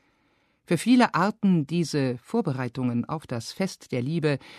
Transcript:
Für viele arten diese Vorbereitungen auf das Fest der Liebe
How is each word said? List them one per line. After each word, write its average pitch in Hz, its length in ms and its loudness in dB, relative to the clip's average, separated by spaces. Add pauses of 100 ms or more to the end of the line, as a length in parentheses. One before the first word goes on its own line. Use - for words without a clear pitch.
(640)
Für 170 120 0
viele 240 380 4
arten 180 500 2
diese 143 540 -2
Vorbereitungen 127 840 -4
auf 151 240 -10
das 117 240 -8
Fest - 400 -8
der 127 100 -2
Liebe 147 380 -2 (200)